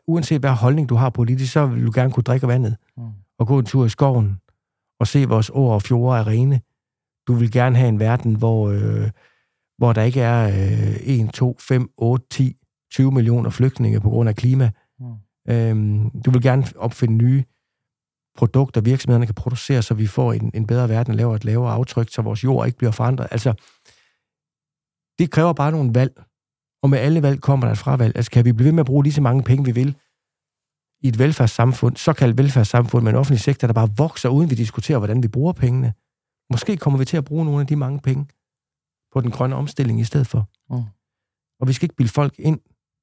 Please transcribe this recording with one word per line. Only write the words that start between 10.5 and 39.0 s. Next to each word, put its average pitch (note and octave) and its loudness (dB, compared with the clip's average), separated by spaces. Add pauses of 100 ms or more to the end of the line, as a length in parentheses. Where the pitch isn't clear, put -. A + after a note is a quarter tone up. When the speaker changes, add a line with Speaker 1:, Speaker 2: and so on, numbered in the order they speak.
Speaker 1:
en, A#2+ 0
to, B2 -2
fem, B2+ -2
otte, A#2+ 0
ti, B2+ -2 (340)
tyve C3+ 2
millioner A#2 2
flygtninge A2+ 0
på G2+ 0
grund A2+ 2
af G#2+ -2
klima. B2+ 2 (280)
Speaker 2:
Mm. B2 -14 (360)
Speaker 1:
Øhm, A2 0
du C3 2
vil B2+ 4
gerne C3 2 (120)
opfinde A#2+ -2
nye B2+ 2 (920)
produkter, B2+ 0
virksomhederne A#2+ 0
kan G#2+ -4
producere, B2+ -4
så - -4
vi G#2+ 0
får A#2+ -2
en, A2 -4
en A2 -4
bedre A#2+ 0
verden A#2 -2
og A2 0
laver A2+ 0
et G#2+ -6
lavere A#2 0
aftryk, A#2 -2
så - -6
vores G#2+ -4
jord B2+ 0
ikke B2 -4
bliver A#2 0
forandret. A#2+ -2
Altså, A2+ -2 (1700)
det E3+ 0
kræver E3 2
bare C#3+ -2
nogle C#3+ 0
valg. C3 0 (580)
Og C#3 2
med C3+ 4
alle D3+ 2
valg C#3 0
kommer C3+ 2
der A2+ 0
et G#2+ -2
fravalg. B2+ 0
Altså, A#2 -4
kan A#2+ 4
vi A#2+ 4
blive A#2 2
ved D3+ 6
med E3 4
at D3 2
bruge C3+ 2
lige D3 0
så D3 0
mange C3 2
penge, C3+ 2
vi B2+ 0
vil, C3 0 (1080)
i C#3 0
et A2+ 0
velfærdssamfund, B2 2
såkaldt A#2+ 2
velfærdssamfund, A#2+ 2
med A2 2
en A#2 2
offentlig C3+ 2
sektor, C3+ -2
der A2+ 0
bare A2+ 2
vokser, D3 -2
uden D3 2
vi C3 0
diskuterer, A2+ -2
hvordan A#2+ 0
vi A#2 0
bruger C#3+ -2
pengene? B2 0 (560)
Måske D#3 -4
kommer C#3 0
vi C3 -2
til E3+ -4
at C#3+ -4
bruge D#3 -4
nogle C#3+ -2
af C3+ -4
de D3+ -2
mange C#3 -4
penge C3+ -4 (840)